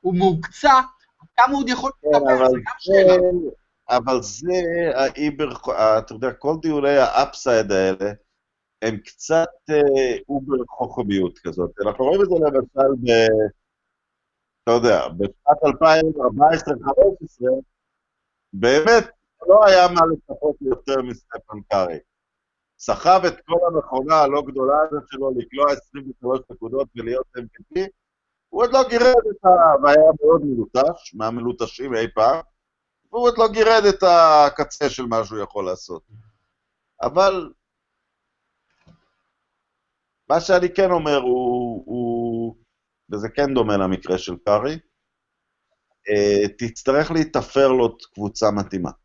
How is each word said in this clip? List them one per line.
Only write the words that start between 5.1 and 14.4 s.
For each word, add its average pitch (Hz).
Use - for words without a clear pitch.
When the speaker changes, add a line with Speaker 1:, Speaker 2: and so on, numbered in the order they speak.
Speaker 2:
ה-, 107
אתה 110
יודע, 117
כל 143
דיוני 143
האפסייד 120
האלה, 95
הם 110
קצת, 165
אה, 135
אובר 135
חוכמיות 101
כזאת. 85
אנחנו -
רואים 180
את 196
זה 180
למשל 139
ב-, 113